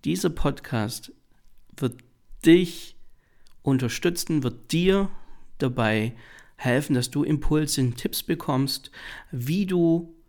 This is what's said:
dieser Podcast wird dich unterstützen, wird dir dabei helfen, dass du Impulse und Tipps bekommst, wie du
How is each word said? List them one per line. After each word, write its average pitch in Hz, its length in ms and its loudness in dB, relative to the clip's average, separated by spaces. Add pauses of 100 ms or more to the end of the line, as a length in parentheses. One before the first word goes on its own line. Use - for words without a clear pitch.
dieser 175 260 0
Podcast 127 800 -2 (640)
wird 127 240 -4 (440)
dich 175 520 4 (680)
unterstützen, 139 800 0
wird - 300 -6
dir 190 380 2 (480)
dabei 117 560 0 (420)
helfen, 131 380 0
dass 123 160 0
du 143 140 0
Impulse 151 560 2
und 127 160 0
Tipps - 260 -6
bekommst, 139 680 -2 (400)
wie 151 360 -2
du 170 480 2 (140)